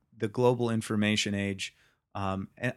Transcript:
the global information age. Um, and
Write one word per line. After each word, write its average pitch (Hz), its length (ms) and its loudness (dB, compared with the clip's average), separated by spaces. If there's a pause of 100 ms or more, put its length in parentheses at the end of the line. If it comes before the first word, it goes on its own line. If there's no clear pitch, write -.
(160)
the 113 120 -2
global 123 420 2
information 107 640 2
age. 101 420 -4 (380)
Um, 95 420 -4
and 123 220 -4